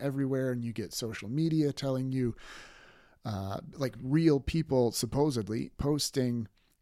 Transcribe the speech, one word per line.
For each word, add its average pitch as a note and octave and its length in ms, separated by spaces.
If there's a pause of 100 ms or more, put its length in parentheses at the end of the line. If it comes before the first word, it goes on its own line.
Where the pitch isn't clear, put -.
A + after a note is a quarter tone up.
everywhere, C3 500
and A#2+ 120
you A#2 100
get G#2+ 180
social A2 380
media D#3 420
telling C3 400
you, B2+ 220 (920)
uh, G2 340 (140)
like, C3 280
real D3 380
people B2+ 520
supposedly A#2+ 840
posting B2+ 720 (340)